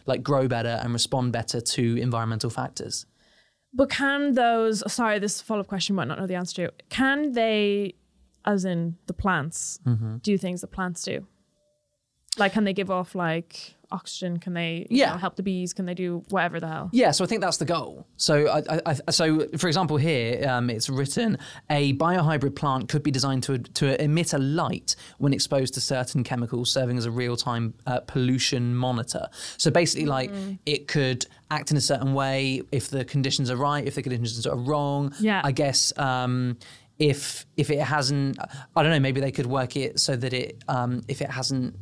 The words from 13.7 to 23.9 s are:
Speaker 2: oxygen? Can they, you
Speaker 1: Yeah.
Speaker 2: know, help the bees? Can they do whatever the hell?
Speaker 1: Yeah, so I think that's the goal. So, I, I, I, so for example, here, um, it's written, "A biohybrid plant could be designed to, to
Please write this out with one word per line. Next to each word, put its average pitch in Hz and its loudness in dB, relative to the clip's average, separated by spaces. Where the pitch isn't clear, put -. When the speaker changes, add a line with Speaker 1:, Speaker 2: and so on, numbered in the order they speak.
Speaker 2:
oxygen? 175 -6
Can 180 -6
they, 170 -4
you 240 4
Speaker 1:
Yeah. 240 4
Speaker 2:
know, 175 -4
help 180 -4
the 196 -4
bees? 185 -2
Can 185 -4
they 180 -4
do 175 -4
whatever 170 0
the 165 -6
hell? 160 -6
Speaker 1:
Yeah, 226 6
so 185 2
I - 0
think 226 0
that's 180 0
the - 0
goal. 135 -4
So, 151 6
I, 151 4
I, 160 2
I, - -2
so 160 2
for 180 0
example, 151 2
here, 131 2
um, 123 2
it's 113 -2
written, 139 0
"A 143 4
biohybrid 156 2
plant 131 -2
could 147 0
be 151 2
designed 135 2
to, 135 0
to - 0